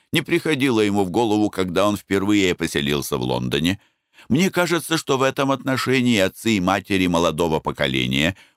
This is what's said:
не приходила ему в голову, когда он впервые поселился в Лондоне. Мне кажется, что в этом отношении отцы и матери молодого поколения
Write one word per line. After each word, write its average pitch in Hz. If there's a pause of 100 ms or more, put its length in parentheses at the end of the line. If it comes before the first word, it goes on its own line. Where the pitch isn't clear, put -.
(120)
не 156
приходила 139
ему 101
в 90
голову, 107
когда 95
он 104
впервые 98
поселился 71
в 62
Лондоне. 64 (480)
Мне 170
кажется, 165
что 139
в 131
этом 135
отношении 127
отцы 95
и 101
матери 95
молодого 82
поколения 69 (200)